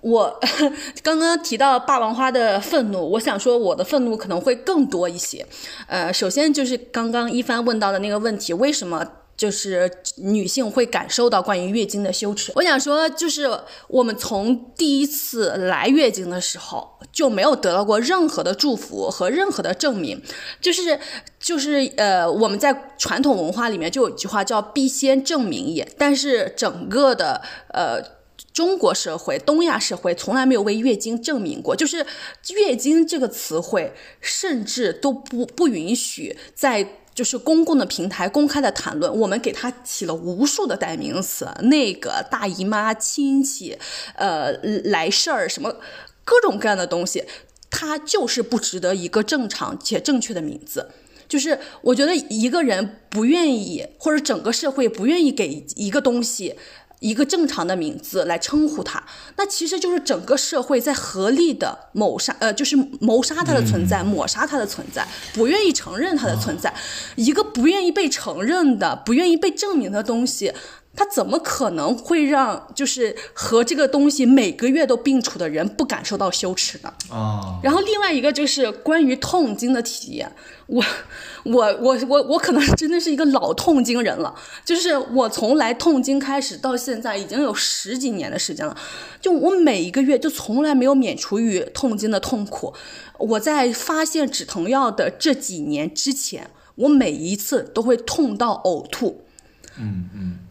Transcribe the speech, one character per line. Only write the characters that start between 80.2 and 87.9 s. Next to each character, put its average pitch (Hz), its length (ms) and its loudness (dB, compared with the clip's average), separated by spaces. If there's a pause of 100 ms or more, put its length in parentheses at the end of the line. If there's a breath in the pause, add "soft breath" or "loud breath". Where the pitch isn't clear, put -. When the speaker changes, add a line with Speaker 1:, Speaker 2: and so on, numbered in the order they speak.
Speaker 1:
我， 233 160 0 (600 loud breath)
我， 220 360 4
我， 254 160 4 (100)
我， 277 160 4
我 302 160 2
可 359 140 0
能 285 100 4 (120)
真 311 140 -2
的 339 100 2
是 339 120 0
一 285 40 2
个 311 100 2
老 269 280 4
痛 285 300 4
经 240 180 0
人 196 160 0
了， - 160 -4 (300 loud breath)
就 339 120 0
是 349 220 0
我 247 300 2
从 233 300 2
来 233 160 2
痛 285 280 4
经 269 180 2
开 277 200 -2
始 262 160 -6
到 254 220 -2
现 247 240 -4
在 220 160 -4
已 196 80 -6
经 226 160 -2
有 240 120 0
十 - 440 -4